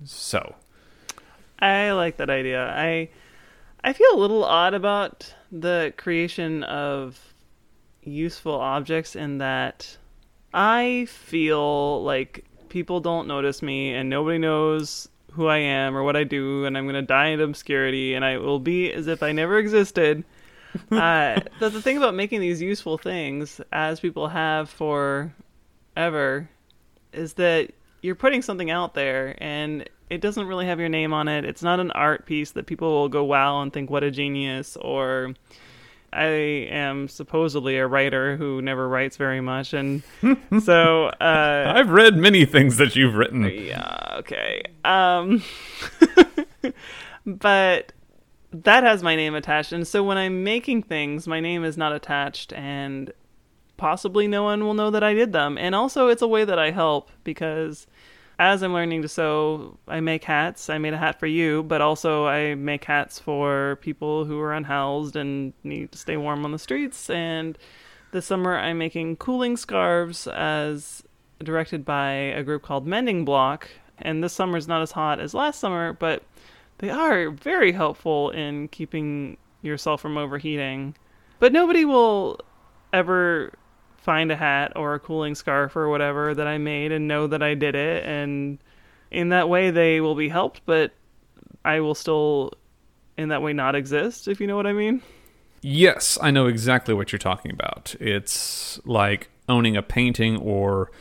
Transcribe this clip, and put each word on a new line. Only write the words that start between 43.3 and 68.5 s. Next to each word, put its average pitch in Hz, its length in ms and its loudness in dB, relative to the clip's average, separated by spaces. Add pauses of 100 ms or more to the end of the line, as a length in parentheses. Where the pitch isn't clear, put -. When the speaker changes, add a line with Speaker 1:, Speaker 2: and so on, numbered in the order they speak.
Speaker 2:
Yeah, 50 760 -6
okay. 53 440 -6 (200)
Um, 185 600 4 (1040)
<laughs> - 800 -10
but 196 680 4 (600)
that 214 320 6
has 214 200 4
my 165 120 4
name 156 200 0
attached, 151 360 -2
and 170 160 -4
so 202 160 0
when 196 140 0
I'm 185 260 -2
making 226 400 -2
things, 151 440 -6
my 160 120 -4
name 170 240 -4
is 160 140 -4
not 151 160 -2
attached, 143 600 -6
and 139 580 -10 (680)
possibly 185 500 0
no 202 160 0
one 208 200 0
will 214 100 0
know 214 180 0
that 208 120 2
I 214 100 4
did 214 200 2
them. 147 240 0
And 185 180 -2
also, 262 320 2
it's 240 140 4
a 233 60 2
way 214 180 4
that 185 140 2
I 156 120 2
help, 160 380 0 (140)
because 156 640 -6 (520)
as 190 240 4
I'm 180 100 -2
learning 170 300 -2
to 151 40 -6
sew, 156 720 -2 (100)
I 160 120 -6
make 160 240 -2
hats. 156 460 -2
I 156 80 -4
made 151 160 -4
a 156 40 -6
hat 151 220 -2
for 160 80 -4
you, 160 360 0
but 156 180 0
also 151 440 2
I 147 300 0
make 143 280 -6
hats - 360 -2
for 143 600 -2
people 151 440 -4
who 151 140 -6
are 151 140 -4
unhoused 143 600 -4
and 139 380 -6 (100)
need 147 280 -10
to - 60 -20
stay 165 200 -8
warm 147 260 -4
on 147 80 -6
the 156 80 -8
streets. 269 500 -6
And 165 480 -4 (540)
this 180 140 -6
summer, 185 320 -2